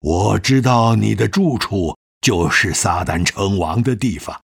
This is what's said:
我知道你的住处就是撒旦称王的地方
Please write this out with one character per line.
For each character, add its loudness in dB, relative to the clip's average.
我 0
知 2
道 4
你 2
的 0
住 0
处 -4
就 2
是 0
撒 -2
旦 -2
称 -2
王 -2
的 0
地 -4
方 -14